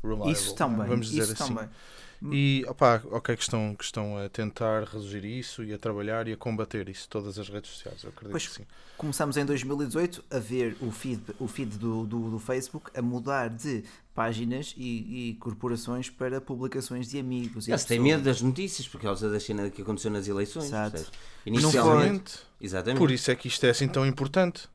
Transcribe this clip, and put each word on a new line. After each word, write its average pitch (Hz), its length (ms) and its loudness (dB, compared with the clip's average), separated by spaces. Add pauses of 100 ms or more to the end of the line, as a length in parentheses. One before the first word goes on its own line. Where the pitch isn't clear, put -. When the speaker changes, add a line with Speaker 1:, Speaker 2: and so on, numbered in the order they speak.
Speaker 1:
reliable, 110 280 0
Speaker 2:
Isso - 240 0
também, 113 320 2
Speaker 1:
vamos 120 220 2
dizer 113 140 2 (100)
Speaker 2:
isso 147 100 -4
Speaker 1:
assim. 123 120 -2
Speaker 2:
também. 110 140 -6 (520)
Speaker 1:
E, 139 460 4
opá, 120 340 6 (100)
ok, 117 220 0
que - 80 -2
estão, 107 320 0
que 95 120 -10
estão 104 320 -4
a 101 100 -4
tentar 110 560 0
reduzir 101 400 -8
isso 120 400 -8
e 107 100 -6
a 104 40 -6
trabalhar 110 500 -2
e 110 60 -4
a 101 40 -6
combater 107 520 -4
isso, - 180 -12
todas 101 320 -6
as 104 80 -8
redes 104 240 -10
sociais, - 320 -14
eu 98 60 -12
acredito 104 220 -14
Speaker 2:
Pois, - 140 -2
Speaker 1:
que - 100 -12
sim. 104 100 -14 (320)
Speaker 2:
começamos 147 400 0
em 143 80 4
dois 139 180 2
mil 143 180 -2
e 143 40 0
dezoito 170 440 0
a 139 80 -2
ver 117 440 0
o 117 100 -2
feed, 117 300 -4 (180)
o 127 80 -4
feed 107 300 -4
do, 113 280 -2
do, 113 260 -2
do 113 60 -2
Facebook 131 560 -4
a 131 80 -4
mudar 123 460 0
de 117 380 -4 (280)
páginas 120 640 -2
e, 120 540 -6
e 110 60 -6
corporações 120 720 -4
para 131 320 -4
publicações 127 680 -4
de 135 120 -6
amigos 120 500 -4
e - 20 2
Speaker 3:
Eles 110 140 2
têm 117 140 2
Speaker 2:
pessoas. 147 180 8
Speaker 3:
medo 139 80 0
das 127 160 4
notícias 135 440 0
por - 140 -14
causa 104 300 0
da 104 100 2
cena 101 300 -2
que 98 120 -10
aconteceu 107 300 -2
nas 101 160 -2
eleições, 101 380 -2
Speaker 2:
Exato. 107 260 -2
Speaker 3:
percebes? 80 280 -8 (260)
Speaker 2:
Não 104 80 -2
Speaker 3:
Inicialmente. 151 500 8
Speaker 1:
Exatamente. 196 360 0 (200)
Speaker 3:
Exatamente. 98 400 0
Speaker 1:
Por 147 120 8
isso 127 200 2
é 123 60 6
que - 100 -10
isto - 180 2
é 123 40 10
assim 131 180 4
tão 135 180 2
importante. 139 680 2